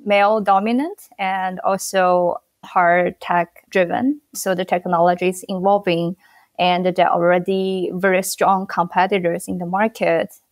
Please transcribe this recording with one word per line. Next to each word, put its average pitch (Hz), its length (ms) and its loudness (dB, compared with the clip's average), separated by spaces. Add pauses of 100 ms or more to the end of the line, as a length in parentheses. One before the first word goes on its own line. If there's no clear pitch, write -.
male 202 360 4
dominant 226 680 0 (100)
and 185 420 -4
also 180 760 0 (280)
hard 175 560 2
tech - 500 -4
driven. 220 500 0 (140)
So 190 200 -4
the 185 100 -2
technology 180 640 2
is 185 200 -6
evolving 185 680 0 (420)
and 180 260 2
there 180 240 2
are - 60 2
already 180 800 0
very 185 280 2
strong 190 440 0
competitors 180 800 -2
in 185 100 -6
the 175 80 -6
market. 190 680 -2 (180)